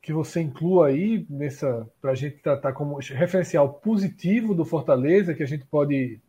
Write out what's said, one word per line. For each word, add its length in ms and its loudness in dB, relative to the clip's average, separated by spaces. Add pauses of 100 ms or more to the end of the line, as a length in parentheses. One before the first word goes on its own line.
que 100 -10
você 300 -4
inclua 460 4
aí 420 0
nessa, 580 -4 (140)
pra 120 0
gente 260 -6
tratar 340 -2
como 260 -6
referencial 760 0
positivo 760 0
do 120 0
Fortaleza, 680 2
que 80 -6
a 60 -2
gente 180 -6
pode 640 0